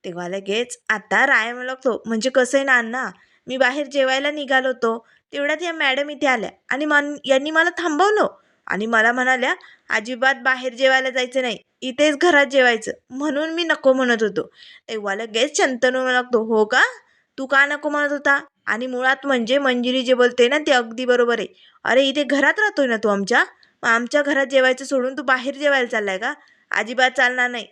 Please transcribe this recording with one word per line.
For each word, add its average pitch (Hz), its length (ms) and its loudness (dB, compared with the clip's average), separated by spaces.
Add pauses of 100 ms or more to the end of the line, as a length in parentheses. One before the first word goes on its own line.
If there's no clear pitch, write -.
तेव्हा 175 240 -10
लगेच 196 500 -6 (100)
आता 220 380 2
राय 233 260 2
म्हणू 254 140 -10
लागतो, 262 400 -4
"म्हणजे 226 240 -2
कसं 262 280 2
आहे 269 60 2
ना 262 140 4
अण्णा, 226 300 -4 (380)
मी 262 100 -8
बाहेर 262 300 -2
जेवायला 269 440 0
निघालो 262 380 -2
होतो, 233 300 -2 (340)
तेवढ्यात 294 300 -4
या 339 100 -6
मॅडम 285 380 -2
इथे 294 160 -4
आल्या 240 240 0 (200)
आणि 269 140 -2
मन-, 294 400 0
यांनी 269 260 0
मला 330 280 2
थांबवलं 349 480 2 (400)
आणि 196 200 -4
मला 226 260 4
म्हणाल्या, 254 420 0 (360)
'अजिबात 247 520 0
बाहेर 254 320 -2
जेवायला 262 360 2
जायचं 254 320 -2
नाही, 233 160 -4 (220)
इथेच 277 380 0
घरात 294 280 4
जेवायचं,' 247 460 2 (180)
म्हणून 294 400 -4
मी 339 140 -4
नको 285 280 2
म्हणत 247 300 2
होतो." 196 200 -2 (460)
तेव्हा 202 260 -6
लगेच 226 420 -2
शंतनू 254 420 0
म्हणू 254 140 -2
लागतो, 247 340 0
"हो 220 180 2
का? 247 180 2 (560)
तू 269 80 -8
का 269 200 4
नको 294 220 -4
म्हणत 294 240 -2
होता? 285 260 0 (280)
आणि 220 200 -4
मुळात 262 400 -2
म्हणजे 254 320 0
मंजिरी 254 440 0
जे 254 120 2
बोलते 240 340 4
ना 285 100 0
ते 302 140 0
अगदी 240 320 0
बरोबर 240 340 2
आहे. 185 80 -6 (380)
अरे 247 200 4
इथे 277 200 0
घरात 277 340 2
राहतोय 403 280 0
ना 233 100 -2
तू 214 120 -2
आमच्या, 202 360 2 (380)
मग - 60 -2
आमच्या 240 340 0
घरात 277 240 0
जेवायचं 262 380 2
सोडून 262 340 -2
तू 294 40 -8
बाहेर 254 320 -2
जेवायला 269 340 0
चाललाय 208 300 -4
का? 269 140 -6 (380)
अजिबात 247 460 0
चालणार 247 340 0
नाही 233 220 -10